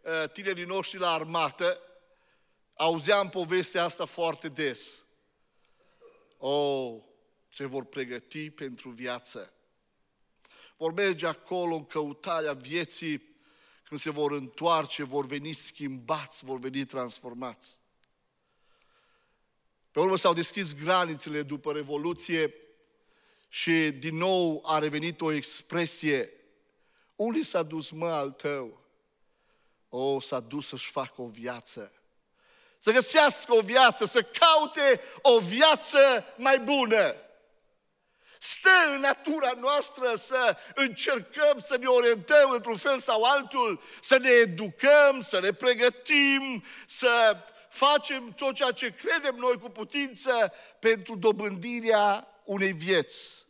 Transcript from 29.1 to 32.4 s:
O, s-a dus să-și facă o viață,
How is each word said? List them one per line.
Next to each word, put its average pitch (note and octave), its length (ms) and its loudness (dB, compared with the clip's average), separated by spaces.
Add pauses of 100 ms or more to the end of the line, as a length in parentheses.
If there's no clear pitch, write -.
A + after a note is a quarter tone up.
O, C3+ 220 -2
s-a C3 200 -8
dus C3 280 -12
să-și - 220 -12
facă C3 320 -10
o A#2+ 60 -12
viață, A2+ 640 -14 (840)